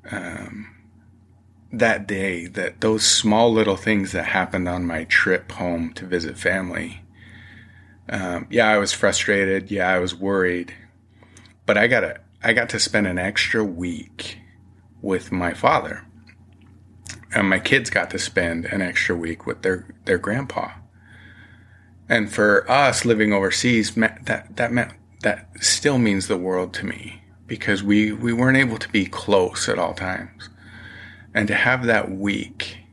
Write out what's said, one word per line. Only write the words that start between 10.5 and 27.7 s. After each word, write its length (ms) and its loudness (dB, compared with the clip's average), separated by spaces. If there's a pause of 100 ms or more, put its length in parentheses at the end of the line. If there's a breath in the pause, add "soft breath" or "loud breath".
but 100 4
I 100 4
got 160 2
a, 160 -6 (240)
I 120 2
got 160 0
to 100 -4
spend 260 2
an 120 -2
extra 440 0
week 760 -8 (640 soft breath)
with 280 -2
my 220 -2
father, 520 0 (1300)
and 180 2
my 100 2
kids 300 2
got 200 -2
to 80 -8
spend 460 -2
an 160 -4
extra 340 -2
week 320 -6
with 140 -6
their, 260 -2 (200)
their 120 2
grandpa. 520 -4 (1400 loud breath)
And 240 2
for 360 4
us 360 4
living 300 4
overseas, 600 2
me-, 140 2 (140)
that, 340 -6
that 160 0
meant, 220 -2 (260)
that 300 -2 (120)
still 360 2
means 280 2
the 120 0
world 360 -2
to 120 -8
me, 360 -12 (260)
because 340 -2